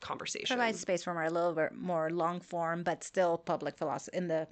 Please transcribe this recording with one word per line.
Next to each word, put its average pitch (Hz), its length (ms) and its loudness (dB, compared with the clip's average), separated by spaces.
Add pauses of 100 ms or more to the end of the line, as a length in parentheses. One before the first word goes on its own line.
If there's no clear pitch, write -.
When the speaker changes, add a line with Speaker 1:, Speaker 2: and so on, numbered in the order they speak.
Speaker 1:
conversation. - 560 -4
Speaker 2:
Provides 226 240 0
space 175 240 0
for 175 100 -2
more, 165 80 -2
a 160 80 2
little 170 220 2
bit 156 200 0
more 160 380 0
long 175 300 0
form, 170 420 -2
but 170 220 -2
still 170 340 4
public 156 400 -2
philosophy, 147 380 -2
in 180 100 0
the 160 260 0